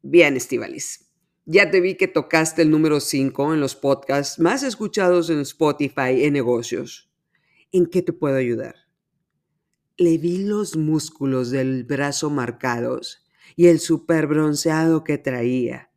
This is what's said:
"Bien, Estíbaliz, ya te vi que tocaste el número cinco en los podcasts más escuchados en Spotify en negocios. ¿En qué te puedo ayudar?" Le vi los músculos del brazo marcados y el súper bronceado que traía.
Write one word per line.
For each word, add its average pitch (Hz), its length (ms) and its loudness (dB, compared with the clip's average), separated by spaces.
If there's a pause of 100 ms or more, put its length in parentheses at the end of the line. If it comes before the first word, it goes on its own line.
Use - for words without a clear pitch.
"Bien, 143 340 6
Estíbaliz, - 760 -8 (340)
ya 190 240 4
te 190 100 4
vi 180 140 0
que 185 140 0
tocaste 160 540 0
el 156 100 6
número 156 260 2
cinco 139 560 -2
en 151 60 0
los 135 160 -4
podcasts 139 640 -2
más 240 240 2
escuchados 185 680 0
en 156 80 0
Spotify 139 840 0
en 147 80 2
negocios. 120 800 -4 (580)
¿En 180 160 2
qué 175 160 -2
te 170 100 -4
puedo 147 220 -2
ayudar?" 123 400 -2 (1200)
Le 165 220 4
vi 175 200 -2
los 202 380 -4
músculos 139 760 -2
del 131 320 -2
brazo 143 440 -4
marcados 123 960 -6 (300)
y 175 140 6
el 160 100 6
súper 160 480 -2
bronceado 156 800 0
que 147 120 -2
traía. 127 800 -4